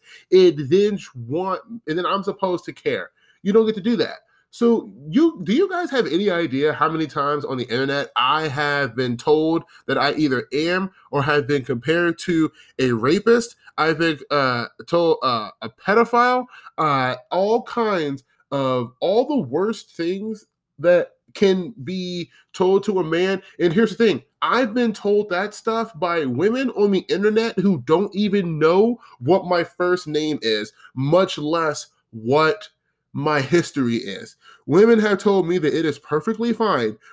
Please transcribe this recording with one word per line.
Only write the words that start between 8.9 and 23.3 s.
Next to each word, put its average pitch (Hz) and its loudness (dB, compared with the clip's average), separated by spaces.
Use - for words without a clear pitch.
been 123 -2
told 156 2
that 131 0
I 135 0
either 131 0
am 180 -2
or 143 0
have 147 0
been 139 0
compared 165 0
to 160 0
a 127 2
rapist? 202 2
I've 151 0
been, 165 0
uh, 127 0
told, 165 2
uh, 117 0
a 113 -10
pedophile, 240 2
uh, 135 0
all 208 0
kinds 175 -2
of, 131 -2
all 208 2
the 262 -2
worst 190 -4
things 196 -6
that 170 2
can 185 0
be 180 -8
told 190 2
to 196 -2
a 175 -2
man. 180 -2